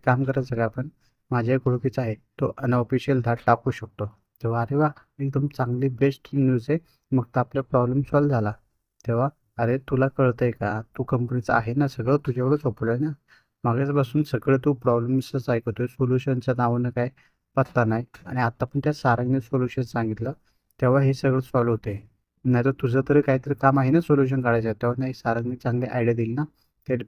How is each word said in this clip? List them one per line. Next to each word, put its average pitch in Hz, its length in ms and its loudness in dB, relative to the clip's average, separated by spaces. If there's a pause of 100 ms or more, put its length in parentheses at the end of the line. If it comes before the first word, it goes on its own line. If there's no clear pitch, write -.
काम 131 180 2
करायचं 127 320 -4
का 117 100 0
आपण, 131 240 -6 (420)
माझ्या 123 240 0
एक 131 120 -2
ओळखीचा 123 340 -2
आहे, 113 140 -4 (240)
तो 135 200 -2
अनऑफिशियल 123 640 0
धाड 117 240 0
टाकू 120 260 2
शकतो." - 340 -10 (360)
तेव्हा, 117 200 -2
"अरे 127 140 -4
वा, 151 140 2 (300)
एकदम 139 280 -2 (100)
चांगली 123 320 -2 (100)
बेस्ट 139 360 -2
न्यूज 131 340 2
आहे, 160 100 0 (320)
मग 127 140 2
तर - 140 -4
आपला 131 240 -2
प्रॉब्लेम 127 380 0 (100)
सॉल्व्ह 147 200 2
झाला." 107 220 0 (520)
तेव्हा, 120 240 0 (280)
"अरे, 120 200 2 (120)
तुला 131 180 2
कळतंय 123 440 0
का, 107 300 -4 (160)
तू 131 80 -4
कंपनीचं 123 480 -2
आहे 117 200 0
ना, 143 140 0
सगळं 127 380 0
तुझ्याकडे 127 320 0
सोपवलं 117 440 -2
ना, 156 100 -2 (520)
मागेच 120 280 0
बसून 143 320 0
सगळं 135 420 2
तू 147 100 4
प्रॉब्लेम्सच 127 760 0
ऐकतोय, 120 380 -2
सोल्युशनच्या 127 680 -2
नावानं 120 320 0
काय 123 200 -4 (480)
पत्ता 127 280 2
नाही, 117 200 0 (200)
आणि 127 160 -4
आता 117 240 0
पण 139 180 -4
त्या 151 100 0
सारंगने 123 480 0
सोल्युशन 127 420 -2
सांगितलं, 113 500 -4 (460)
तेव्हा 135 220 4
हे 135 120 4
सगळं 131 280 0
सॉल्व्ह 120 300 0
होते, 110 220 -4 (520)
नाहीतर 127 260 4 (100)
तुझं 131 280 2
तरी 147 120 4
काहीतरी 139 340 0
काम 135 240 4
आहे 131 120 4
ना 170 100 6
सोल्युशन 135 400 2
काढायचं." 113 320 2
तेव्हा, 120 260 -2
"नाही, 131 140 -4
सारंगने 120 420 -4
चांगली 123 320 -2
आयडिया 117 280 0
दिली 117 180 -2
ना, 143 100 -2 (440)
ते 127 80 0 (120)